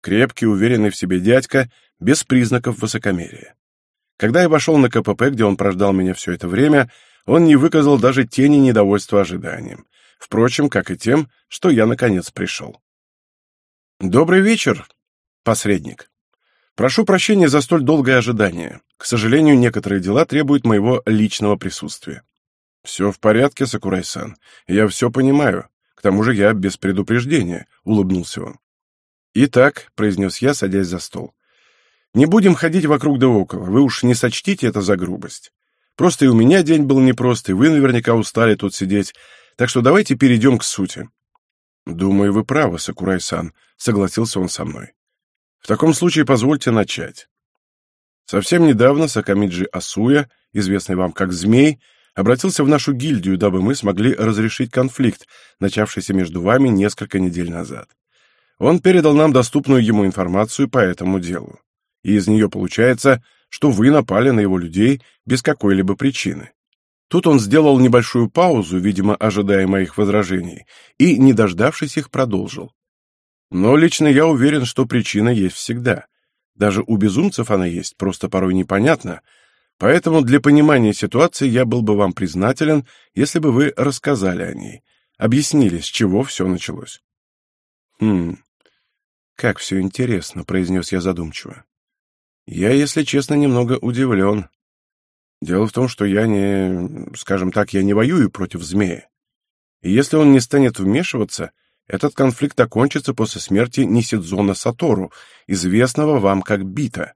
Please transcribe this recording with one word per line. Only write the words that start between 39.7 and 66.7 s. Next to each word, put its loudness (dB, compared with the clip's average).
давайте 2
перейдём 4
к -4
сути». -8
«Думаю, 0
вы 0
правы, -2
Сакурай-сан», -6
согласился -2
он -2
со -8
мной. -12
«В -20
таком 2
случае 0
позвольте 0
начать». -4
Совсем 0
недавно 4
Сакамиджи -2
Асуя, -2
известный -2
вам -2
как -4
«Змей», 2
обратился 0
в 2
нашу 0
гильдию, -2
дабы 0
мы 0
смогли -2
разрешить -2
конфликт, -2
начавшийся -4
между -4
вами 2
несколько -2
недель -4
назад. -12
Он 2
передал 4
нам 4
доступную 2
ему 2
информацию -2
по -2
этому -2
делу. -10
И 2
из 0
неё 2
получается, 0
что 0
вы 4
напали 2
на 2
его 0
людей 0
без -2
какой-либо 0
причины. -4